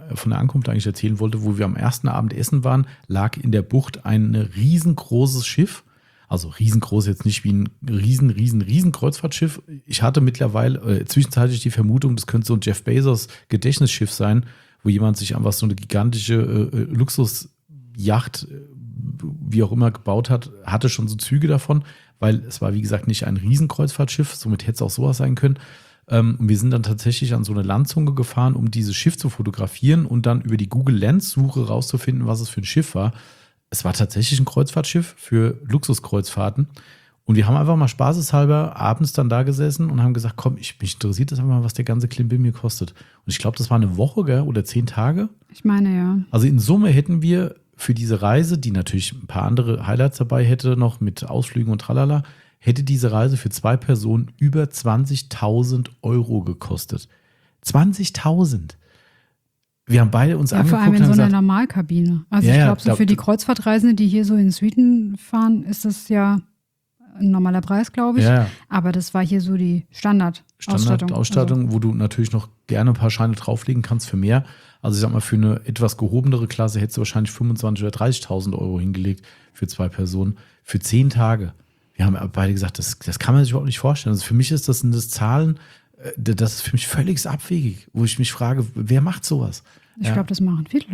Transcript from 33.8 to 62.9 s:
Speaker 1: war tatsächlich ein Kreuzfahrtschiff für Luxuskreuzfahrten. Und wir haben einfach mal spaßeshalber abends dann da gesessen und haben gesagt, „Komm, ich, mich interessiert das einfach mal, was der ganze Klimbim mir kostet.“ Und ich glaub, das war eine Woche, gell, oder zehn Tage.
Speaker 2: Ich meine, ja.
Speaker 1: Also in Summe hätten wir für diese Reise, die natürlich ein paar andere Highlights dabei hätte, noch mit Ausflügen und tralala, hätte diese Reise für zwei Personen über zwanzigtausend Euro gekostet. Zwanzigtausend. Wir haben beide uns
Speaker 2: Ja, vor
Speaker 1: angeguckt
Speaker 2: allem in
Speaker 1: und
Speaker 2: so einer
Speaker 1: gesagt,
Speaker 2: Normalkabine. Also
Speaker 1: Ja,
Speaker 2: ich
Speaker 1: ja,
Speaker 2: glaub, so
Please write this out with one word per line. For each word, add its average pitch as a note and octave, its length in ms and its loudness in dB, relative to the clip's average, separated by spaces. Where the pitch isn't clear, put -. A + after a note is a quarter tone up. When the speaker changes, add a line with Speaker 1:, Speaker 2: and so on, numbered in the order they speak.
Speaker 1:
war F2+ 80 0
tatsächlich A#2 480 0
ein C3 60 2
Kreuzfahrtschiff D3+ 720 -2
für A#2 480 0
Luxuskreuzfahrten. A2 1040 -2
Und A2 120 4
wir G#2 100 4
haben B2 80 4
einfach D3+ 220 2
mal D3+ 100 4
spaßeshalber D3 880 2
abends B2+ 360 0
dann B2 160 0
da A#2+ 160 2
gesessen C#3+ 440 -2
und C3 140 0
haben B2 120 4
gesagt, A2+ 220 -4
„Komm, B2+ 200 -4
ich, - 240 -14
mich F#2+ 140 -6
interessiert G#2 360 -4
das C#3+ 80 -6
einfach C3 140 0
mal, B2 100 0
was A#2 120 -4
der C3 100 -4
ganze A#2+ 240 -2
Klimbim B2 340 -2
mir A#2+ 80 2
kostet.“ A2 400 -6
Und G2 60 -6
ich - 80 -4
glaub, A2 160 -2
das A#2 160 -4
war A#2 60 4
eine G2 200 2
Woche, C#3 280 0
gell, C3 160 2
oder A#2+ 240 -2
zehn B2 220 -2
Tage. D#3 420 0
Speaker 2:
Ich - 120 -8
meine, G3+ 300 2
ja. F3+ 240 0
Speaker 1:
Also A#2 160 4
in C#3 100 4
Summe F#3 300 4
hätten D3+ 340 2
wir F3 320 0
für - 180 -2
diese A2+ 280 -2
Reise, D#3 360 2
die A#2+ 140 -2
natürlich F#2+ 400 -2
ein - 160 -14
paar F#2+ 160 -4
andere A2+ 420 0
Highlights B2 320 0
dabei B2 260 0
hätte, B2+ 320 2
noch A#2 240 0
mit G2+ 300 -4
Ausflügen A#2+ 400 -2
und G#2+ 100 -2
tralala, C#3 440 0
hätte B2 240 0
diese C3 300 0
Reise B2 240 2
für A2+ 140 -4
zwei A2+ 260 0
Personen A#2 600 0
über D3 320 0
zwanzigtausend B2 1200 -2
Euro A#2 400 0
gekostet. - 680 -8
Zwanzigtausend. E3 960 0
Wir A#2+ 140 6
haben A2 100 6
beide C3+ 280 4
uns C#3+ 120 0
Speaker 2:
Ja, G3 140 0
vor E3 140 4
Speaker 1:
angeguckt G#3+ 80 0
Speaker 2:
allem G#3 80 6
in G#3 80 6
Speaker 1:
und G3+ 40 8
Speaker 2:
so - 80 6
einer G#3 140 6
Speaker 1:
gesagt, G3 40 4
Speaker 2:
Normalkabine. F#3 1000 2
Also G3+ 160 4
Speaker 1:
Ja, A#2 60 6
Speaker 2:
ich C#3 60 8
Speaker 1:
ja, D3+ 80 6
Speaker 2:
glaub, G3+ 140 2
so A3+ 100 2